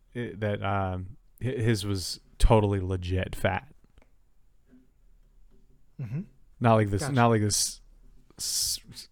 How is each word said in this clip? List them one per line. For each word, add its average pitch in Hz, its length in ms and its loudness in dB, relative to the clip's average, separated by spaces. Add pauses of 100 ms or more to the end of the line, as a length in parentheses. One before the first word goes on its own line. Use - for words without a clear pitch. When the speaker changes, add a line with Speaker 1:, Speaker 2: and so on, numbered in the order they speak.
(140)
Speaker 1:
it, 117 260 -10
that, 104 240 -2
um, 95 540 -4 (260)
hi-, 117 80 -2
his 110 340 0
was 98 340 -6 (200)
totally 104 400 6
legit 92 560 -4
fat. 95 320 -2 (2250)
Speaker 2:
Mm-hmm. 127 200 -8 (380)
Speaker 1:
Not 117 160 6
like 110 140 4
this, 101 120 0
Speaker 2:
Gotcha. - 120 -2
Speaker 1:
not 117 140 6
like 113 140 4
this - 400 -2 (580)
s-, - 400 -4 (120)
s-, - 200 -20